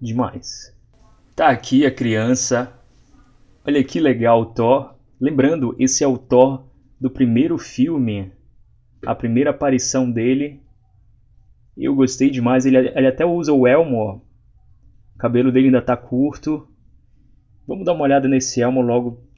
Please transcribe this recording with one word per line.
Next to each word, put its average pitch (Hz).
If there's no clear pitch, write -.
demais. -
Tá 160
aqui 135
a 131
criança. 120
Olha 143
que 165
legal 117
o 110
Thor. 120
Lembrando, 139
esse 131
é 143
o 127
Thor 131
do 127
primeiro 131
filme, 123
a 117
primeira 123
aparição 131
dele. 131
Eu 135
gostei 135
demais, 131
ele, 131
ele 131
até 131
usa 170
o 131
elmo, 139
ó. 104
O -
cabelo 123
dele 131
ainda 127
tá 123
curto. 147
Vamos 190
dar 180
uma 156
olhada 139
nesse 127
elmo 127
logo. 120